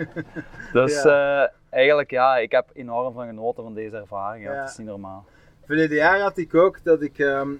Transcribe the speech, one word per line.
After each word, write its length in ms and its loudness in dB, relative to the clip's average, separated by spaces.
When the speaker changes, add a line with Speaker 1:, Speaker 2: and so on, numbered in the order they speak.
Speaker 1:
<laughs> 420 -12
Speaker 2:
Dus, 300 2
Speaker 1:
Ja. 400 4
Speaker 2:
eh, 60 2
eigenlijk, 420 2
ja, 260 2
ik 140 -2
heb 220 2
enorm 400 -6
van 140 -12
genoten 360 -6
van 100 -14
deze 240 -10
ervaring. 480 -10
Ja, 80 -8
Speaker 1:
Ja. 80 -8
Speaker 2:
het 80 -10
is 80 -18
niet 100 -14
normaal. 380 -14
Speaker 1:
Verleden 320 0
jaar 220 4
had 180 -2
ik 180 -4
ook 280 4
dat 180 4
ik, 180 -6
ehm, 280 0